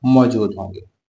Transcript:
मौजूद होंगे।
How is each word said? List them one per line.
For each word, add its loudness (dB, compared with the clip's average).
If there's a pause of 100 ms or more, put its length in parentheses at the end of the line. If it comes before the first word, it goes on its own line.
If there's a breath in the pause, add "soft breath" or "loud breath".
मौजूद 2
होंगे। -16 (200)